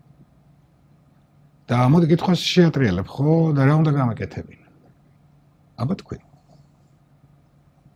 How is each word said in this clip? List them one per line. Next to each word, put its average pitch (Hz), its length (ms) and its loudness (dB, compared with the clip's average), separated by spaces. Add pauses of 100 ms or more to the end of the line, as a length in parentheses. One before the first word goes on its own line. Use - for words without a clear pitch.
(1700)
და, 120 160 -2
მოდი, 160 220 4
კითხვას 165 340 0
შეატრიალებ, 131 680 0
ხო, 147 280 -2 (140)
და 143 140 0
რა 139 120 4
უნდა 156 180 2
გამეკეთებინა? 117 760 -6 (1120)
აბა, 143 160 -4
თქვი. - 240 -14 (1800)